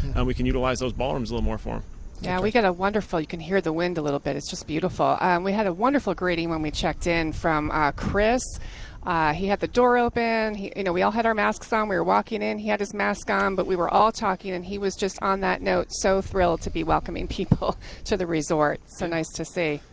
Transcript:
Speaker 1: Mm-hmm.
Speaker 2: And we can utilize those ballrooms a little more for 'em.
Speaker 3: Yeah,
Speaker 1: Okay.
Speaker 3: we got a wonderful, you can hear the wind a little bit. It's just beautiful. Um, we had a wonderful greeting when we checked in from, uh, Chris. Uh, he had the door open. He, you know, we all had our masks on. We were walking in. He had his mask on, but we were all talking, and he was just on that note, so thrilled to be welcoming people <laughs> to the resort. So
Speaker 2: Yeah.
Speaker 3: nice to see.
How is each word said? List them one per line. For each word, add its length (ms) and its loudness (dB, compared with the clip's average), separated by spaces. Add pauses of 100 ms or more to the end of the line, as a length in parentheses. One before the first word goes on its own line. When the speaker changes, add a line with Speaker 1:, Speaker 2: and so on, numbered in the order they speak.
Speaker 1:
Mm-hmm. 140 0
Speaker 2:
And 80 4
we 80 2
can 100 0
utilize 360 2
those 120 -2
ballrooms 380 -2
a 40 -4
little 120 0
more 100 0
for 200 -6
'em. 60 -6 (380)
Speaker 3:
Yeah, 160 -2
Speaker 1:
Okay. 80 0
Speaker 3:
we 80 2
got 120 4
a 80 4
wonderful, 480 0
you 60 -2
can 140 -8
hear 200 2
the 120 -2
wind 260 0
a 40 -2
little 180 0
bit. 160 -2
It's 120 -8
just 180 -8
beautiful. 540 0
Um, 220 2
we 100 0
had 140 0
a 60 0
wonderful 420 2
greeting 340 0
when 140 -2
we 80 -2
checked 360 -2
in 260 2
from, 400 0
uh, 200 2
Chris. 500 2 (640)
Uh, 300 2
he 140 -4
had 120 2
the 80 -2
door 300 4
open. 560 0
He, 220 -8
you 80 -2
know, 80 2
we 100 2
all 80 4
had 160 0
our 80 4
masks 380 0
on. 160 0
We 80 0
were 80 2
walking 360 2
in. 180 -2
He 100 -6
had 120 2
his 140 -4
mask 340 -2
on, 280 2
but 100 0
we 100 0
were 140 0
all 220 6
talking, 400 -4
and 120 -6
he 140 -6
was 180 -2
just 260 -4
on 180 0
that 200 0
note, 320 0
so 300 2
thrilled 400 0
to 80 -4
be 140 -4
welcoming 440 -2
people 480 0 (140)
<laughs> 140 -16
to 120 0
the 100 -2
resort. 600 2
So 180 -6
Speaker 2:
Yeah. 60 -2
Speaker 3:
nice 240 -2
to 100 -6
see. 360 -2 (120)